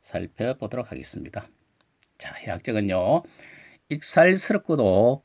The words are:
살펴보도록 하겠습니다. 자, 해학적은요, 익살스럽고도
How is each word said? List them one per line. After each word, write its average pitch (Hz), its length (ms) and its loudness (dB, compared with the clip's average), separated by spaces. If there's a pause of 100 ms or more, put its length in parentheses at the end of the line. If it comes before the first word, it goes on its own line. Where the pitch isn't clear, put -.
살펴보도록 113 920 -8
하겠습니다. - 560 -14 (720)
자, - 160 -16
해학적은요, 101 880 -2 (680)
익살스럽고도 151 1400 2